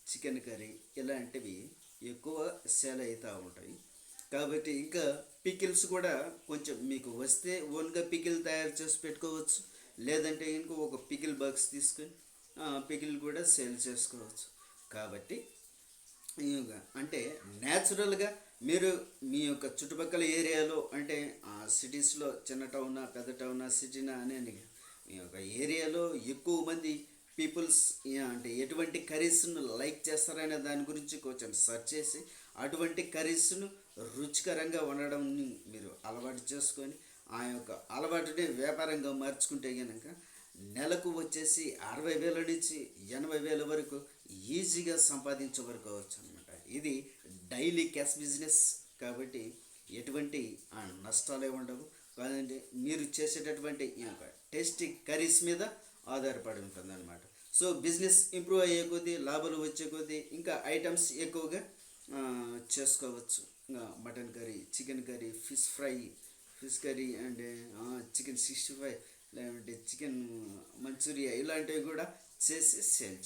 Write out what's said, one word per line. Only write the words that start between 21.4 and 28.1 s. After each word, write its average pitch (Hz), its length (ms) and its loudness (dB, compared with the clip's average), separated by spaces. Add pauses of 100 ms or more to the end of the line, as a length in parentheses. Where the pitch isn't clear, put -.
ఆ, 104 220 -10
సిటీస్‌లో 139 760 2 (100)
చిన్న 135 140 -2
టౌనా, 131 400 -2
పెద్ద 123 260 -6
టౌనా, 127 380 -4
సిటీనా 135 440 0
అనేది 123 520 -6 (440)
మీ 95 80 -12
యొక్క 90 200 -10
ఏరియాలో 156 760 0
ఎక్కువ 139 500 0
మంది 160 420 -2 (320)
పీపుల్స్, 160 540 6 (140)
యా, 135 200 0